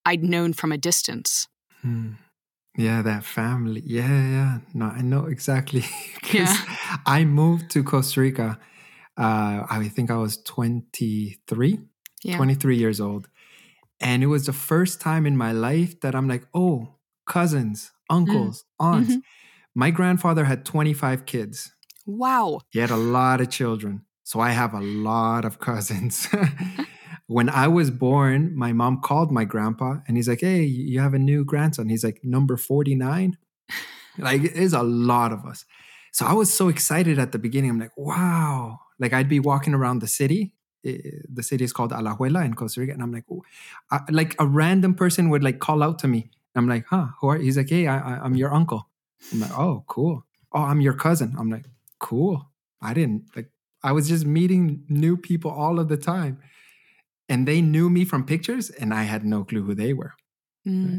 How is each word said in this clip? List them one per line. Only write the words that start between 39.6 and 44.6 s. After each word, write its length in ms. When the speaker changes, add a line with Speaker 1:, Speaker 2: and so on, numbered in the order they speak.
Speaker 2:
around 260
the 80
city. 460
Eh, 120
the 120
city 220
is 80
called 180
Alajuela 540
in 100
Costa 240
Rica. 140
And 100
I'm 80
like, 180
"Oh," 140
I, 80
like, 300
a 80
random 480